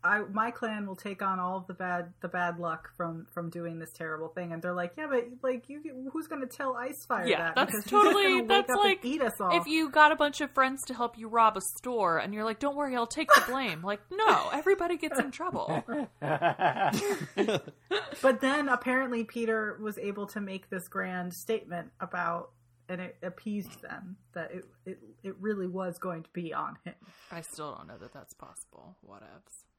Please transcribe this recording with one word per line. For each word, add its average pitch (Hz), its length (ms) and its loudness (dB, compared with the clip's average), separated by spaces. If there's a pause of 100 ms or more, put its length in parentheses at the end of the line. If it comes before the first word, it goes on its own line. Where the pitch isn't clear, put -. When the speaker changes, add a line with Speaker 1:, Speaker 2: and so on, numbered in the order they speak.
Speaker 1:
I, 202 160 4 (100)
my 220 220 0
clan 214 340 -4
will 190 80 -8
take 196 280 -8
on 190 180 0
all 185 160 -2
of 185 100 -8
the 185 80 -10
bad, 175 460 -4
the 180 80 -8
bad 175 320 -2
luck 160 360 -6
from, 165 360 -6
from 170 180 -6
doing 170 300 -8
this 160 140 -12
terrible 160 340 -6
thing." 175 240 -8
And 165 100 -8
they're 180 120 -2
like, 175 220 -4
"Yeah, 311 140 -6
but, 247 140 2 (180)
like, 254 260 -2
you, 294 120 -12 (320)
who's 311 160 -6
gonna 277 180 -6
tell 262 280 -4
Icefire 233 520 -4
Speaker 2:
Yeah, 156 120 4
Speaker 1:
that? 165 180 -2
Speaker 2:
that's 262 160 4
Speaker 1:
Because 208 120 -2
he's - 60 -8
just 415 140 8
Speaker 2:
totally, 403 200 6
Speaker 1:
gonna 381 160 6
wake 226 80 -2
Speaker 2:
that's 403 220 6
Speaker 1:
up 494 140 4
Speaker 2:
like, 381 180 4
Speaker 1:
and 247 120 -2
eat 311 80 0
us 220 180 -2
all." 190 180 4
Speaker 2:
if - 80 0
you 311 240 2
got 302 220 10
a 311 40 4
bunch 294 260 2
of 277 100 -2
friends 269 360 4
to 254 60 -6
help 233 240 -2
you 220 100 -10
rob 220 280 6
a 190 40 -2 (180)
store, 202 400 2
and 196 160 -2
you're 214 100 -4
like, 220 160 -2
"Don't 285 160 0
worry, 277 180 0
I'll 233 140 2
take 302 260 -2
the 554 140 8
blame." 240 340 -2
Like, 202 180 -2 (120)
no, 381 400 4
everybody 349 460 2
gets 285 200 -2
in 269 140 0
trouble. - 500 -4 (380)
Speaker 3:
<laughs> 175 1400 0 (600)
Speaker 1:
But 262 180 6
then 277 280 2
apparently 254 560 0
Peter 220 580 -2
was 208 160 -6
able 202 300 -6
to 208 120 -6
make 190 300 -8
this 185 180 -8
grand 180 460 -4
statement 175 560 -6 (100)
about, 170 500 -4 (380)
and 180 120 -6
it 180 220 -12
appeased 196 600 -8
them 185 340 -12 (180)
that 165 180 -8
it, 180 120 -12 (220)
it, 185 120 -10 (240)
it 190 180 -8
really 196 260 -2
was 185 320 -6
going 170 240 -6
to - 100 -18
be 165 220 -6
on - 300 -4
him. - 100 -12 (360)
Speaker 2:
I 170 120 -10
still 151 320 -12
don't - 140 -16
know 107 100 -16
that 117 160 -18
that's - 200 -20
possible. - 640 -20 (100)
Whatevs. - 580 -20 (140)